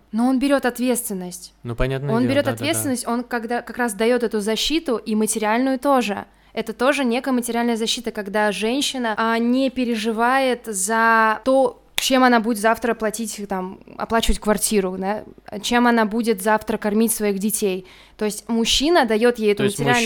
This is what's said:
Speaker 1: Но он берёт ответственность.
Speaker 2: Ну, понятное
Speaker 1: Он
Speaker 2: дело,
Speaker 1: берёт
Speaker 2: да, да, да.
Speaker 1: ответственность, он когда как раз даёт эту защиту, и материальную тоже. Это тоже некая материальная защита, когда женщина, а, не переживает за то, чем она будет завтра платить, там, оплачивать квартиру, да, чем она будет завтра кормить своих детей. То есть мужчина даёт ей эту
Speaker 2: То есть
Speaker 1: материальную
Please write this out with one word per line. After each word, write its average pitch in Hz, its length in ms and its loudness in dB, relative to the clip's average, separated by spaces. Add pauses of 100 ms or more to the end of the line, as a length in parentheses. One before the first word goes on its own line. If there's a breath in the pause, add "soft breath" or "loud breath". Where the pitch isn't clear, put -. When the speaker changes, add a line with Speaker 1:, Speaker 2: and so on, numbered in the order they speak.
(140)
Speaker 1:
Но 233 140 0
он 262 120 2
берёт 277 260 2
ответственность. 233 880 -4 (100)
Speaker 2:
Ну, 117 120 -6
понятное 135 400 -2
Speaker 1:
Он 240 60 2
Speaker 2:
дело, 254 100 0
Speaker 1:
берёт 277 140 2
Speaker 2:
да, 269 60 0
да, - 60 -6
да. 254 60 -8
Speaker 1:
ответственность, 302 420 -2
он 240 200 -4
когда 240 360 -4
как - 160 -14
раз 240 160 -2
даёт 233 300 2
эту 220 160 -2
защиту, 240 560 -2
и 214 200 -4
материальную 220 640 0
тоже. 247 440 0 (280 soft breath)
Это 226 220 -6
тоже 269 320 0
некая 262 260 0
материальная 233 460 0
защита, 226 340 -4
когда 208 400 0
женщина, 233 680 -2
а, 226 200 0
не 247 320 2
переживает 240 960 0
за 226 800 2
то, 262 340 2 (160)
чем 254 280 2
она 240 160 6
будет 220 180 -2
завтра 226 380 0
платить, 220 520 -6
там, 190 320 -8 (180)
оплачивать 226 420 0
квартиру, 196 580 0
да, 196 260 -4 (380)
чем 240 240 2
она 233 200 4
будет 214 360 -2
завтра 214 360 0
кормить 214 360 0
своих 202 240 -2
детей. 190 480 -2 (320 loud breath)
То 214 80 -4
есть - 240 -6
мужчина 262 560 2
даёт 226 320 2
ей 214 140 2
эту 202 80 0
Speaker 2:
То - 60 0
есть - 140 -2
Speaker 1:
материальную 143 260 2